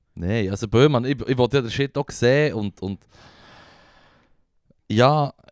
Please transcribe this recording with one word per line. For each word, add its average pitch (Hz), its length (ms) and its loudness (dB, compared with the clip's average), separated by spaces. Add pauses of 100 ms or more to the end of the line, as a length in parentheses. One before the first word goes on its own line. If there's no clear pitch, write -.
(140)
Nein, 92 380 -2
also 101 160 -6
Böhmann, 123 380 4
ich, 131 220 -4
ich 127 100 0
wollte 123 200 2
ja 139 40 2
den 113 100 -6
Shit 139 260 -4
auch 143 120 -6
sehen 139 440 0
und, 101 280 -8
und 95 180 -6 (1900)
ja, 135 420 2 (180)